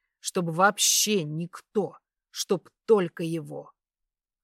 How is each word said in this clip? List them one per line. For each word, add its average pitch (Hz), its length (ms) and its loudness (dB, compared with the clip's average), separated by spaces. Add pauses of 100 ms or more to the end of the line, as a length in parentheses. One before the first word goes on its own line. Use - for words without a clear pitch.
(200)
чтобы 170 320 -4
вообще 202 720 2
никто, 160 720 -6 (320)
чтоб - 380 -4 (160)
только 190 380 2
его. 151 500 -8 (720)